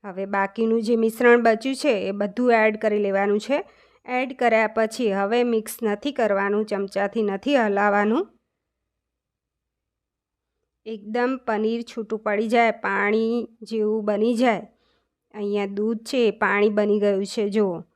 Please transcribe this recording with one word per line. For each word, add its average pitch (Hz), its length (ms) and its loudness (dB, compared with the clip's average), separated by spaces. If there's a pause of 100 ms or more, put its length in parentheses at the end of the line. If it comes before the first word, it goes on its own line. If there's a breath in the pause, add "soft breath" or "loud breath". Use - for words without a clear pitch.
હવે 190 220 -8
બાકીનું 202 560 0
જે 233 140 2
મિશ્રણ 233 460 4
બચ્યું 226 320 2
છે 262 200 0 (140)
એ - 20 -4
બધું 208 420 0
એડ 220 240 4
કરી 214 220 0
લેવાનું 202 420 0
છે. 277 240 -2 (400 soft breath)
એડ 254 320 -6
કર્યા 226 300 2
પછી 220 460 -2
હવે 202 320 0
મિક્સ 226 380 -2
નથી 214 300 -2
કરવાનું, 208 520 0
ચમચાથી 202 580 -4
નથી 202 340 -2
હલાવવાનું. 208 720 2 (2500)
એકદમ 226 500 -4
પનીર 226 460 -2
છૂટું 226 360 -8
પડી 214 300 -2
જાય, 233 220 4
પાણી 220 800 -2 (140)
જેવું 214 420 -2
બની 214 320 0
જાય. 226 300 0 (680)
અહીંયા 202 320 -4
દૂધ 214 380 -4
છે 240 240 0
એ - 20 4
પાણી 208 400 2
બની 208 300 2
ગયું 202 260 0
છે 208 220 -4
જુઓ. 190 340 0 (140)